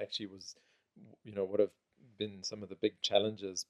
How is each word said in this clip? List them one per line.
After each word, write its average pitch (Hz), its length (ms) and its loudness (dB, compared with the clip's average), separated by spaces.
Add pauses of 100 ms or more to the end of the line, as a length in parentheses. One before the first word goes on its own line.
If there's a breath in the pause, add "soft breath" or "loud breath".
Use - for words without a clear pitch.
actually 104 260 -8
was, 95 280 -16 (680)
you 110 100 -14
know, 98 100 0
what 98 160 2
have 98 120 6 (460)
been 101 260 -6
some 107 200 -10
of 92 60 -10
the 95 60 -10
big - 260 0
challenges, 101 680 2